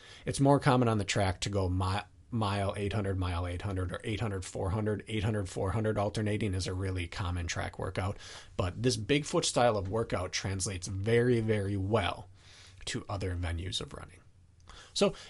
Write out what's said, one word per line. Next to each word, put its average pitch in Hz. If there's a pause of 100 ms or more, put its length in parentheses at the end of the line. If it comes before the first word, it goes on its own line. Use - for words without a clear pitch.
(240)
it's -
more 139
common 123
on 113
the 101
track 95
to 107
go 95
mi-, 92 (260)
mile 101
eight 101
hundred, 98
mile 90
eight 87
hundred, 92
or -
eight 107
hundred, 101
four 104
hundred. 107
Eight 107
hundred, 104
four 101
hundred 107
alternating 104
is 92
a 95
really 92
common 87
track -
workout. 95 (380)
But 101
this 120
Bigfoot 147
style 120
of 95
workout 101
translates 95
very, 113
very 104
well 95 (580)
to -
other 95
venues 87
of -
running. - (720)
So - (160)